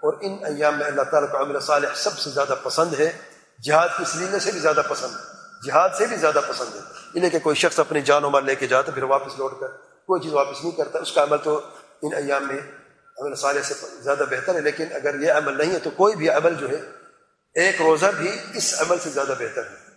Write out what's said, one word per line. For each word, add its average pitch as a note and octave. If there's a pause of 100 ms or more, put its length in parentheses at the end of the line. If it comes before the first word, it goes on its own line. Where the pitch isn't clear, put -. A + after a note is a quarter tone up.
اور D3+
ان G3
ایام D3
میں D3
اللہ C#3
تعالیٰ C#3+
کو C3+
عمل C#3+
صالح C#3+
سب -
سے D3
زیادہ C3+
پسند D#3
ہے، D#3+ (520)
جہاد D#3+ (100)
کی F3
سلیلے F#3
سے F#3
بھی F3
زیادہ D3+
پسند C3
ہے، - (440)
جہاد D3+ (100)
سے G#3+
بھی A#3
زیادہ D3+
پسند B2
ہے۔ G2+ (340)
یہ E3+
لے F3
کہ E3
کوئی D3+
شخص E3
اپنی D3+
جان C#3+
و C#3+
مال C#3
لے C3+
کے C3
جاتا، C3
پھر C3+
واپس C3
لوٹ C3
کر C3+ (400)
کوئی F#3
چیز D3+
واپس C#3
نہیں E3
کرتا، D#3
اس E3
کا D#3
عمل D3
تو D3+ (420)
ان D3+
ایام C#3
میں C#3 (600)
عمل C3+
صالح C#3+
سے C#3+ (280)
زیادہ C#3+
بہتر C3
ہے۔ E3
لیکن D3+ (100)
اگر C#3+
یہ D#3+
عمل D3
نہیں E3
ہے E3+
تو D#3+
کوئی G3+
بھی D#3+
عمل D#3+
جو C#3+
ہے، D3+ (760)
ایک F3+
روزہ D#3+ (120)
بھی E3+ (240)
اس -
عمل E3+
سے D#3+
زیادہ C#3
بہتر A#2
ہے - (200)